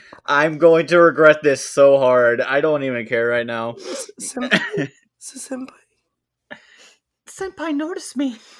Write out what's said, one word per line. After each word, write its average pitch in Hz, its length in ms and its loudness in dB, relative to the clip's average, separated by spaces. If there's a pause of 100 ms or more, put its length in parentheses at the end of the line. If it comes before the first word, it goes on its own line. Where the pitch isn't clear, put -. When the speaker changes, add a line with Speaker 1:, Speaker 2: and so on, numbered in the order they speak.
(260)
Speaker 1:
I'm 151 320 0
going 165 300 4
to 175 120 4
regret 156 420 4
this 139 240 0
so 139 320 4
hard. 123 420 2
I 131 200 -2
don't 151 240 -2
even 120 220 -6
care 117 200 -2
right 120 200 -2
now. 117 260 -8
Speaker 2:
S-, - 380 -14 (100)
senpai. 247 400 -4 (160)
Speaker 1:
<laughs> - 140 -6 (280)
Speaker 2:
S-, - 300 -18
senpai. - 1120 -20 (680)
Speaker 1:
Senpai, 330 480 -10
notice 320 400 -8
me. 254 220 -6 (240)